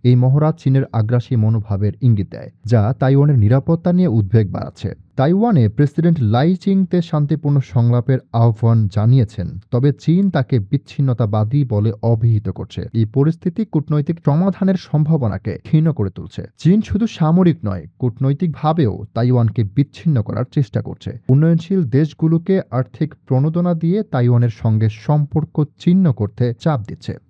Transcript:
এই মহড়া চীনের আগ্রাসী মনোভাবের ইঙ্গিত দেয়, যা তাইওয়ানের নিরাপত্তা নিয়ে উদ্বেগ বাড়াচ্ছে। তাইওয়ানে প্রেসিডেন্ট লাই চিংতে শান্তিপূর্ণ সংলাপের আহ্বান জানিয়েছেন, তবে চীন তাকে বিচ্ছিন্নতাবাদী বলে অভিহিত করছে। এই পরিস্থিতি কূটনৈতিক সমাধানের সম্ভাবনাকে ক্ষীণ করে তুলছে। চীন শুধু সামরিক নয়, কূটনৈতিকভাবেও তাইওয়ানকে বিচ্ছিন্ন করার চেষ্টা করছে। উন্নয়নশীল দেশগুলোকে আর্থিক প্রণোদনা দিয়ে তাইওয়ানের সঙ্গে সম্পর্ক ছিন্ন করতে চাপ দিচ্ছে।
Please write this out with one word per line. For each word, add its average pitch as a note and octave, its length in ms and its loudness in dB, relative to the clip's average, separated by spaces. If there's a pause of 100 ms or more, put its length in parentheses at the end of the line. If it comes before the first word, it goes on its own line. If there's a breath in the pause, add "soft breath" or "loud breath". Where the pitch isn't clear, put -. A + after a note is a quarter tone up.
এই B2 140 4
মহড়া C#3+ 360 2
চীনের C3+ 400 0
আগ্রাসী A#2 440 0
মনোভাবের G#2 640 0
ইঙ্গিত G#2+ 300 2
দেয়, - 200 -16 (160)
যা A2 320 2
তাইওয়ানের C#3 400 2
নিরাপত্তা C3+ 540 2
নিয়ে F3+ 160 2
উদ্বেগ G#2+ 440 0
বাড়াচ্ছে। - 420 -8 (220)
তাইওয়ানে E3+ 520 2
প্রেসিডেন্ট E3 520 0
লাই B2+ 360 2
চিংতে F#3+ 460 0
শান্তিপূর্ণ D3 580 0
সংলাপের B2 580 0 (140)
আহ্বান A2+ 640 2
জানিয়েছেন, G#2+ 540 0 (220)
তবে C3 220 0
চীন F#3 380 0
তাকে C3 280 -2
বিচ্ছিন্নতাবাদী A#2 1040 -2
বলে A2 280 0 (100)
অভিহিত A2+ 460 0
করছে। - 340 -10 (100)
এই A2+ 140 0
পরিস্থিতি E3 580 -2
কূটনৈতিক D3+ 520 -4 (100)
সমাধানের F#3 520 0 (100)
সম্ভাবনাকে C#3 680 -2
ক্ষীণ D#3+ 340 0
করে G2 180 -4
তুলছে। - 320 -14 (160)
চীন G3 240 2
শুধু G#3 240 -2
সামরিক E3 580 0
নয়, F#2 220 -8 (120)
কূটনৈতিকভাবেও C3+ 1040 -2 (100)
তাইওয়ানকে A#2+ 500 0
বিচ্ছিন্ন C#3 580 -2
করার A2+ 320 -6
চেষ্টা C3 260 -2
করছে। - 380 -12 (100)
উন্নয়নশীল E3 560 2
দেশগুলোকে D#3+ 760 0 (100)
আর্থিক C3 440 -6 (120)
প্রণোদনা D#3+ 480 0
দিয়ে E3+ 280 -2
তাইওয়ানের B2 600 0
সঙ্গে A2 260 0 (180)
সম্পর্ক D3+ 580 -2 (140)
ছিন্ন F3 340 2
করতে A#2 480 -4
চাপ D3 280 -2
দিচ্ছে। - 260 -12 (160)